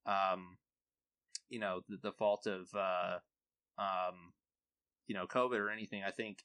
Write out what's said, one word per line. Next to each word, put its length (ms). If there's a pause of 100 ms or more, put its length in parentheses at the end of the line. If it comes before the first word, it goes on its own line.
um, 540 (920)
you 100
know, 300
the, 140
the 100
fault 340
of, 280
uh, 440 (600)
um, 560 (720)
you 80
know, 120
covid 320
or 120
anything. 360
I 40
think 340